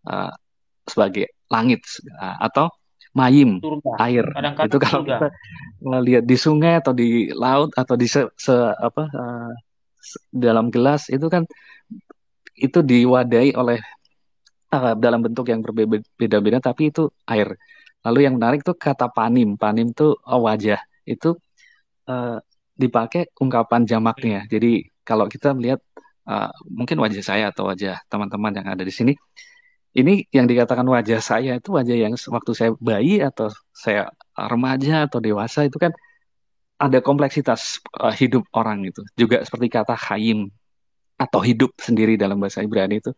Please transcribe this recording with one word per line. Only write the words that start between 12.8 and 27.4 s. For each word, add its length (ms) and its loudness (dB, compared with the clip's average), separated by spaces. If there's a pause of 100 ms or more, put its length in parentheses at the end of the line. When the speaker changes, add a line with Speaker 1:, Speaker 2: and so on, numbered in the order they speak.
Speaker 1:
diwadahi 800 4
oleh, 160 0 (960)
eh, 240 2
dalam 240 2
bentuk 320 -4
yang 80 -2
berbeda-beda, 1040 0
tapi 280 0
itu 200 -2 (160)
air. 240 0 (560)
Lalu 160 2
yang 160 4
menarik 240 0
tuh 80 0
kata 400 -2
panim. 480 2
Panim 320 0
tuh, 320 2
eh, 160 2
wajah. 400 0 (240)
Itu, 320 -4 (720)
eh, 300 -6 (400)
dipakai 640 -2
ungkapan 480 2
jamaknya. 560 -2
Jadi 400 0 (160)
kalau 240 0
kita 240 -2
melihat, 320 -2 (480)
eh, 200 -4 (200)
mungkin 320 -4
wajah 240 -2
saya 240 -2